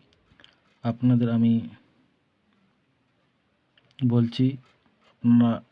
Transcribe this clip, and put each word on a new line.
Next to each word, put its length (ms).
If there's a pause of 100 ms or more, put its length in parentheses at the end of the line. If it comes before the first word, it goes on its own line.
(840)
আপনাদের 460
আমি 400 (2500)
বলছি, 500 (680)
আপনারা 380 (100)